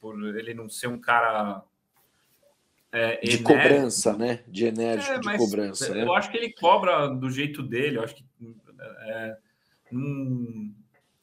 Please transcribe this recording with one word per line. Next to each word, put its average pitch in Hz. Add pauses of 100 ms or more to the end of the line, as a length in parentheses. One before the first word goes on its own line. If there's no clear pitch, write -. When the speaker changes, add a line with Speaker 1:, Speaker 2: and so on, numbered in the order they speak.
Speaker 1:
por 107 (220)
ele 113
não 113
ser -
um 120
cara, 110 (1300)
é, 117
Speaker 2:
De 117
Speaker 1:
enérgico. 117
Speaker 2:
cobrança, 139
né? 117
De 107
enérgico, 226
Speaker 1:
É, 254
Speaker 2:
de 214
Speaker 1:
mas 208
Speaker 2:
cobrança, 104
Speaker 1:
eu 107
Speaker 2:
né? 127
Speaker 1:
acho -
que 226
ele 233
cobra 175
do 131
jeito 147
dele, 120
eu 113
acho 113
que, - (840)
é, 110 (540)
não, 123 (500)